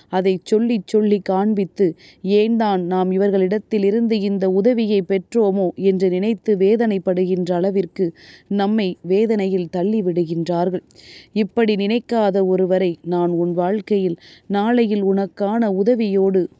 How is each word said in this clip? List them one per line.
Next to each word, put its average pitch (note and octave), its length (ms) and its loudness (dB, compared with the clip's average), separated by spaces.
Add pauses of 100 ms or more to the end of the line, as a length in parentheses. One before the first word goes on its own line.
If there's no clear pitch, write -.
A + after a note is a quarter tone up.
அதை F#3+ 340 0
சொல்லி A3+ 420 0
சொல்லி G#3 340 2
காண்பித்து, F#3+ 760 0 (280)
"ஏன்தான் G#3 560 2
நாம் F#3 320 0
இவர்களிடத்திலிருந்து G3+ 1000 0
இந்த G3 380 0
உதவியை G#3 520 2
பெற்றோமோ?" G3 720 0
என்று F#3+ 340 0
நினைத்து G3+ 460 -2
வேதனைப்படுகின்ற F#3 960 0
அளவிற்கு F3+ 640 -2 (340)
நம்மை G3+ 540 -2
வேதனையில் F#3+ 760 0
தள்ளிவிடுகின்றார்கள். F3 1040 -2 (520)
இப்படி G#3+ 420 0
நினைக்காத G3+ 680 0
ஒருவரை F#3 580 0
நான் F3 260 0
உன் F3 240 0
வாழ்க்கையில் F#3 640 -2 (320)
நாளையில் G#3+ 560 0
உனக்கான G3 680 0
உதவியோடு G3 760 0 (120)